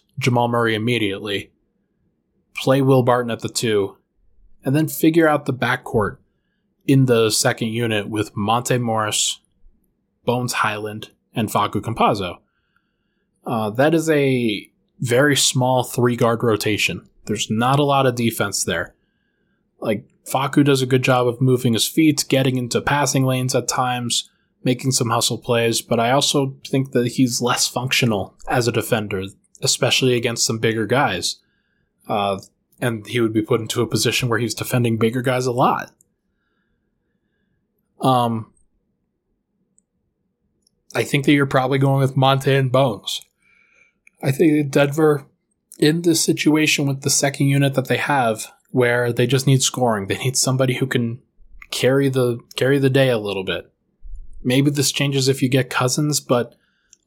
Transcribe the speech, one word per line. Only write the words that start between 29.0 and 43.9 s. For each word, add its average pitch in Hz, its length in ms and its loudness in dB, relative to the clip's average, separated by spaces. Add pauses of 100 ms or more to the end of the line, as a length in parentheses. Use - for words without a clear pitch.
especially 123 540 0
against 117 300 -2
some 117 120 -2
bigger 110 300 -2
guys. 110 480 -2 (720)
Uh, 101 320 -2 (420)
and 113 240 -4
he 120 160 -2
would 110 120 0
be 110 100 2
put 113 180 0
into 117 220 -4
a - 40 0
position 117 400 0
where 113 120 0
he's 117 160 -4
defending 120 420 0
bigger 117 240 0
guys 127 240 -2
a 131 60 0
lot. - 400 0 (2000)
Um, 120 500 0 (2500)
I 117 80 0
think 139 220 -2
that 151 80 6
you're 143 120 4
probably 135 320 0
going 139 220 2
with 135 180 0
Monte 135 360 2
and 135 180 0
Bones. 127 500 0 (1000)